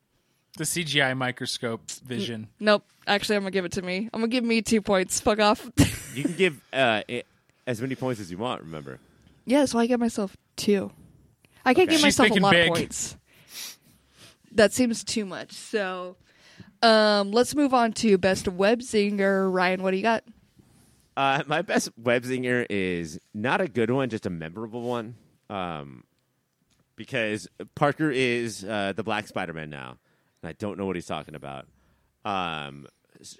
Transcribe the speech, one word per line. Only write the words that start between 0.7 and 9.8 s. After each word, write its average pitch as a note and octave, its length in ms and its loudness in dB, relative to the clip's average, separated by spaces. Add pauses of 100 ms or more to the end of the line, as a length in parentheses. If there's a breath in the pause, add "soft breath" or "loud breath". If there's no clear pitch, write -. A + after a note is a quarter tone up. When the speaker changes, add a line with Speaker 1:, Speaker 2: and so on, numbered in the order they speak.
Speaker 1:
G C#3+ 160 2
I C3 140 2
microscope B2 760 -6 (140)
vision. A#2 380 -6
Speaker 2:
N-, G#2+ 60 -14 (120)
nope. G#3 240 2 (220)
Actually, G3+ 300 0
I'm G3+ 80 -2
gonna F#3+ 80 -6
give F#3+ 120 0
it E3+ 80 -6
to G3+ 100 -6
me. F#3 300 -4
I'm - 80 -6
gonna A3+ 80 0
give A#3+ 160 0
me A3+ 160 2
two G#3+ 220 2
points. F#3 380 0
Fuck G#3 200 2
off. G#3+ 340 2
<laughs> - 400 2
Speaker 3:
You C3 100 -6
can F#3+ 100 -2
give, E3 260 2 (140)
uh, A#2 340 4
i-, A#2+ 140 -6 (440)
as A#2 140 -4
many C3 140 -4
points B2+ 260 -4
as F2 100 -10
you F2 60 -10
want, A2 240 -6
remember. C#2+ 380 -12 (480)
Speaker 2:
Yeah, C#4 180 4
so A#3 140 0
I A#3 80 2